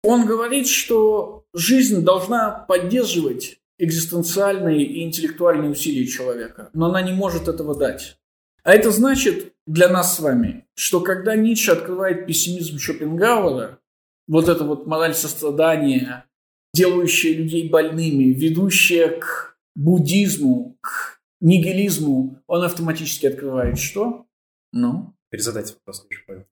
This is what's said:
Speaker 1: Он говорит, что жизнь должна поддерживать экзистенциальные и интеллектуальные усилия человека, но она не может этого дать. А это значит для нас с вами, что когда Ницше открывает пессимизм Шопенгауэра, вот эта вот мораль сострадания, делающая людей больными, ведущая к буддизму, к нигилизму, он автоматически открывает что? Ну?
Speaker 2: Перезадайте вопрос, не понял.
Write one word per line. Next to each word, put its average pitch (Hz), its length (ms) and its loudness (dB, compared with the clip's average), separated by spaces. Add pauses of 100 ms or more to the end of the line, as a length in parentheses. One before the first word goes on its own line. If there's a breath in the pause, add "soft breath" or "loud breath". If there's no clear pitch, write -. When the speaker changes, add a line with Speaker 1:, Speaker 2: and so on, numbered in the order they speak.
Speaker 1:
Он 233 220 4
говорит, 233 420 -2
что - 840 0
жизнь 208 500 2
должна 202 480 0 (160)
поддерживать 180 920 -2 (180)
экзистенциальные 170 1040 0
и 160 200 -4
интеллектуальные 160 680 0
усилия 139 360 -2
человека, 120 680 -8
но 160 140 0
она 185 140 0
не 185 120 -2
может 170 340 -2
этого 156 280 -4
дать. - 440 -4 (500)
А 196 60 10
это 220 160 6
значит 226 640 2 (100)
для 170 240 4
нас 180 260 0
с - 40 -8
вами, 127 560 -2
что - 260 0
когда 185 340 -2
Ницше 220 360 2
открывает 180 560 -2
пессимизм 165 500 -4
Шопенгауэра, 160 1000 0 (480)
вот 160 200 4
эта 156 160 2
вот 147 220 -4
мораль 160 300 -2
сострадания, 143 1080 -2 (500)
делающая 175 580 2
людей 160 340 -4
больными, 156 580 2
ведущая 165 840 2
к - 500 -8 (180)
буддизму, 160 1080 2
к - 380 -12 (220)
нигилизму, 165 1040 2
он 175 180 0
автоматически 165 600 -4
открывает 131 540 -2
что? - 480 -6 (440)
Ну? 123 440 -4 (160)
Speaker 2:
Перезадайте 107 420 -8
вопрос, - 340 -20
не - 100 -14 (100)
понял. 95 240 -18